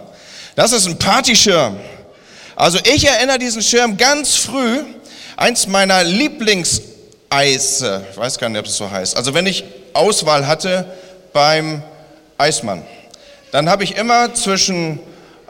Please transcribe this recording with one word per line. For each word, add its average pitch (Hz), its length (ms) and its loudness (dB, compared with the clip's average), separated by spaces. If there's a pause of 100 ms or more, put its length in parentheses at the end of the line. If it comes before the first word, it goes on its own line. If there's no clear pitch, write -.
(540)
Das 208 180 4
ist 208 140 2
ein 170 120 -4
Partyschirm. 196 760 2 (800)
Also 170 280 2
ich 269 220 4
erinnere 262 320 2
diesen 233 220 -4
Schirm 233 380 2
ganz 285 380 2
früh, 254 480 -2 (520)
eins 233 300 0
meiner 190 360 4
Lieblingseise, 143 2000 -2
ich 92 60 -18
weiß 120 220 -6
gar 123 100 -4
nicht, 107 100 -4
ob 107 80 -6
es - 100 -6
so 101 140 -6
heißt, 95 260 -4
also 131 180 -2
wenn 175 120 2
ich 190 180 -4 (280)
Auswahl 156 540 2
hatte 180 400 -2 (480)
beim 156 480 2 (560)
Eismann, 117 440 -2 (680)
dann 147 180 0
habe 196 160 2
ich 196 120 -6
immer 240 380 0
zwischen, 175 640 -2 (520)